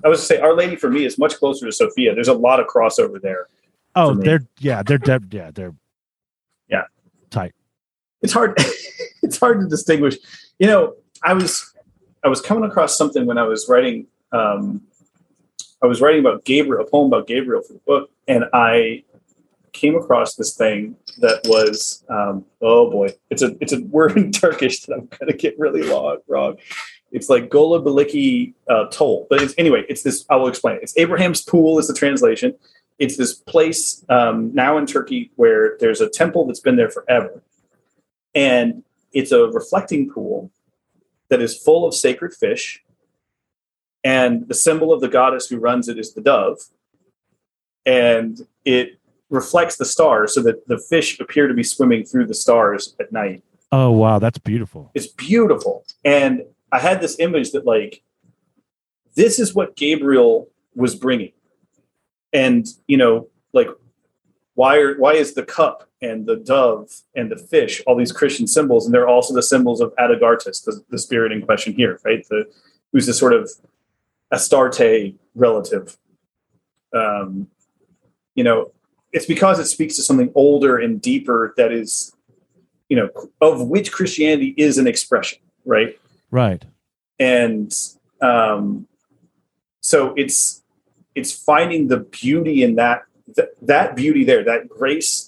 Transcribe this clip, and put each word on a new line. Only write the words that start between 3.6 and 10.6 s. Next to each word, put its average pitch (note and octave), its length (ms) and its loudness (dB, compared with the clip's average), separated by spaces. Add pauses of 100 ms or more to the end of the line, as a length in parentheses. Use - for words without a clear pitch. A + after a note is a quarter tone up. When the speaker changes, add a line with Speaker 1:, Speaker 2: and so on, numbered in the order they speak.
Speaker 2:
Oh, E3 180 4
Speaker 1:
for - 20 0
me. G2 100 -2
Speaker 2:
they're, D3+ 220 2 (120)
yeah, B2+ 240 -4
they're C#3 140 0
de-, C3 220 0 (120)
yeah, F2 200 -14
they're F2+ 240 -14 (960)
Speaker 1:
Yeah. G2 140 -2 (460)
Speaker 2:
tight. F2+ 240 -8 (680)
Speaker 1:
It's - 120 -4
hard. A#3 280 0
<laughs> C3 60 0 (540)
It's - 160 -6
hard A#3 220 2
to F#3 80 -2
distinguish. D3 480 0 (440)
You F#3+ 80 4